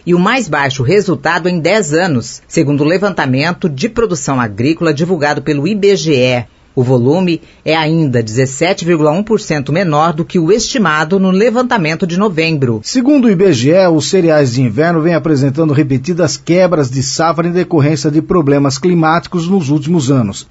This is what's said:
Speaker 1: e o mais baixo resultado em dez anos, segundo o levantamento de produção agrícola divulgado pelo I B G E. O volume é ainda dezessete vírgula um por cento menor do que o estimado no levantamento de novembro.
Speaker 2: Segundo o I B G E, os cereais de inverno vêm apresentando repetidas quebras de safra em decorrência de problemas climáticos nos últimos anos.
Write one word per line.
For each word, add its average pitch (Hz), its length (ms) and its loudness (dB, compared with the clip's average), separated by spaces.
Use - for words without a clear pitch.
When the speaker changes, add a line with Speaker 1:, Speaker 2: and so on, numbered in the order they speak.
Speaker 1:
e 175 120 0
o 175 40 2
mais 214 300 0
baixo 143 320 -2
resultado 165 680 0
em 180 120 -2
dez 165 340 0
anos, 160 540 -2
segundo 143 340 0
o 147 60 2
levantamento 165 800 0
de 147 180 -4
produção 180 540 -2
agrícola 139 540 -2
divulgado 147 480 -2
pelo 143 240 -2
I 214 80 -2
B 202 200 2
G 156 200 0
E. 123 300 0
O 131 80 2
volume 143 580 0
é 156 100 0
ainda 156 480 0
dezessete 135 640 -2
vírgula 151 260 2
um 175 100 0
por 214 180 0
cento 147 340 -4
menor 165 400 0
do 156 100 -4
que - 160 -2
o 160 100 0
estimado 190 680 0
no 190 100 2
levantamento 196 800 0
de 170 100 -4
novembro. 160 680 0
Speaker 2:
Segundo 262 420 2
o 240 40 4
I 196 60 4
B 185 160 4
G 131 200 2
E, 190 180 4
os 156 180 0
cereais 156 460 2
de 135 80 0
inverno 151 400 0
vêm 165 140 0
apresentando 147 580 0
repetidas 143 640 0
quebras 170 520 0
de 127 140 -4
safra 170 440 -2
em 175 40 -2
decorrência 160 580 0
de 151 120 0
problemas 143 560 2
climáticos 170 680 0
nos 180 220 0
últimos 147 400 0
anos. 117 420 -2